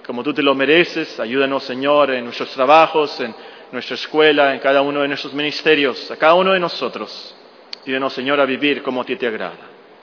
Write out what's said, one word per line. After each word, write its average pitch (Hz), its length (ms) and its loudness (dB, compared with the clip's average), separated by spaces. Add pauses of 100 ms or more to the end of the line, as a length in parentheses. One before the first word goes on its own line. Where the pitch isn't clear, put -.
como 120 160 -6
tú 147 100 -2
te 143 100 -2
lo 139 120 4
mereces, 156 640 0
ayúdanos, 135 440 -2
Señor, 139 460 0
en 123 140 -4
nuestros 120 260 -10
trabajos, 151 720 2
en 117 140 -8 (380)
nuestra 127 220 -10
escuela, 147 600 4
en 123 60 -8
cada 139 220 4
uno 143 200 -2
de 139 60 0
nuestros 139 260 -8
ministerios, 147 760 0
a 113 60 -10
cada 156 180 6
uno 185 180 4
de 185 80 2
nosotros. - 760 -8 (500)
Ayúdanos, 135 280 -4
Señor, 139 280 -2
a 139 40 4
vivir 131 380 -2
como 127 200 -4
a - 20 -14
ti 127 120 -6
te 127 100 -4
agrada. 95 440 -8 (320)